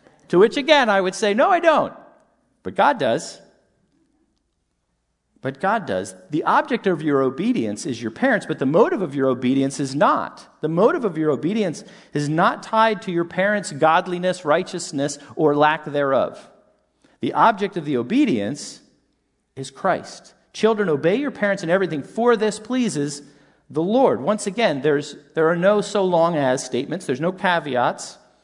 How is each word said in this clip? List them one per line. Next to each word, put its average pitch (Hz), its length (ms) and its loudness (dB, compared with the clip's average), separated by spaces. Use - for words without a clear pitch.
To 175 140 4
which, 226 160 6
again, 277 340 4
I 196 100 4
would 185 140 -2
say, 202 200 0
"No, 294 140 4
I 349 120 4
don't." 285 340 2
But 95 100 -10
God 247 240 2
does. 135 420 -2
But 135 200 -8
God 196 260 -2
does. 98 300 -6
The 302 120 -2
object 247 460 0
of 165 120 -2
your 143 220 0
obedience 131 640 -2
is 117 160 -6
your 110 80 -6
parents, 240 340 -2
but 151 140 -6
the 135 80 -2
motive 226 340 4
of 147 140 -6
your 135 140 0
obedience 135 500 0
is 135 160 -6
not. 147 680 -2
The 151 80 -4
motive 240 360 2
of 170 120 -4
your 156 140 0
obedience 170 540 -2
is 147 160 -4
not 175 360 0
tied 220 380 0
to 185 100 -8
your 170 120 -2
parents' 196 460 -2
godliness, 175 720 0
righteousness, 151 760 -2
or 147 180 4
lack 151 300 2
thereof. 139 680 -2
The 123 120 -2
object 196 440 2
of 160 80 -6
the 147 120 -2
obedience 143 840 -2
is 135 160 -12
Christ. - 640 -4
"Children, 214 360 0
obey 151 260 2
your 277 160 -2
parents 196 320 -4
in 165 80 -4
everything, 170 320 0
for 233 340 0
this 208 220 -2
pleases 151 640 -4
the 147 120 -2
Lord." 196 380 2
Once 208 280 -2
again, 185 340 0
there's, 147 320 0
there 160 140 2
are 175 80 2
no 202 240 4
"so 202 240 -2
long 170 320 2
as" 131 280 0
statements. - 420 -6
There's 127 140 -2
no 175 120 -2
caveats 160 840 -2